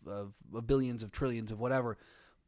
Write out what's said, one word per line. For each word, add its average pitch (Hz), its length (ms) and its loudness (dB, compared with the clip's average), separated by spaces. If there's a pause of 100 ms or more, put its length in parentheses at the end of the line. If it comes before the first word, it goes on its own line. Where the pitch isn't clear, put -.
of, 101 280 -6 (200)
of 117 140 -4
billions 123 380 4
of 101 80 -10
trillions 117 400 -2
of 107 80 -6
whatever, 123 380 2 (500)